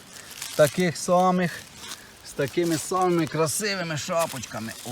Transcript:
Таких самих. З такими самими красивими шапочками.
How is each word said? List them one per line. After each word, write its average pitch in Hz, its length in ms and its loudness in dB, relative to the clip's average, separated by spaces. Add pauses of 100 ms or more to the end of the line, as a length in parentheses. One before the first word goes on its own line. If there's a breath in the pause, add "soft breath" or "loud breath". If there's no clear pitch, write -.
(560 loud breath)
Таких 156 420 4
самих. 180 600 4 (680 loud breath)
З - 60 -16
такими 160 460 0
самими 175 500 2
красивими 165 680 -2
шапочками. 131 760 -4 (200)